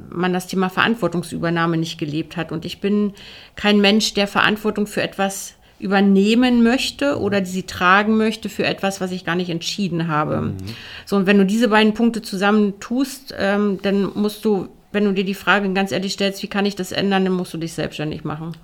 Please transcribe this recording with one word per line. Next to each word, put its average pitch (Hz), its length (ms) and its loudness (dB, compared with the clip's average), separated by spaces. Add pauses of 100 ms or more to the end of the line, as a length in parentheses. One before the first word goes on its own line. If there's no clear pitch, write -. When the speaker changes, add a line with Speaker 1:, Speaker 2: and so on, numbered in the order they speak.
(100)
Speaker 1:
man 180 240 -2
das 180 140 -4
Thema 185 200 0
Verantwortungsübernahme 170 1080 0
nicht 165 180 -6
gelebt 156 400 -6
hat. 165 160 -6
Und 165 140 -8
ich - 160 -14
bin 208 320 0 (420)
kein 208 240 4
Mensch, 208 320 4
der 202 160 0
Verantwortung 208 580 0
für - 140 -6
etwas - 540 -4 (240)
übernehmen 202 840 4
möchte 262 560 0
oder 202 220 0
die 185 100 -4
sie 185 120 -6
tragen 208 560 2
möchte 220 320 -2
für - 160 -2
etwas, - 340 -2
was 185 120 -4
ich 185 120 -8
gar 170 100 -2
nicht 175 140 -2
entschieden 165 600 -4
habe. 151 340 -2
Speaker 2:
Mhm. 123 140 -4 (500)
Speaker 1:
So, 202 100 0
und 196 100 2
wenn 202 120 6
du 196 80 6
diese 220 220 2
beiden 214 260 4
Punkte 226 260 0
zusammen 202 600 0
tust, - 580 -6
ähm, 202 420 0
dann 196 340 0
musst 208 300 -4
du, 202 240 0 (240)
wenn 208 140 2
du 196 80 2
dir 196 100 0
die 196 100 -4
Frage 190 380 0
ganz 196 180 0
ehrlich 190 220 -4
stellst, 196 300 -4
"Wie 202 60 -8
kann 202 180 -2
ich 202 100 -4
das 185 160 -8
ändern?", 196 320 0
dann 185 100 2
musst 180 200 -4
du 170 40 -6
dich 165 140 -8
selbstständig 151 520 -6
machen. 156 280 -8 (120)